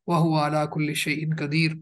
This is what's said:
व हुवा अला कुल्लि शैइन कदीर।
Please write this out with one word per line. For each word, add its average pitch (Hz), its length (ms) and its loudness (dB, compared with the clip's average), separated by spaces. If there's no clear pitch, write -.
व 170 40 2
हुवा 156 320 4
अला 151 200 0
कुल्लि 151 300 -2
शैइन 156 380 -2
कदीर। 156 380 0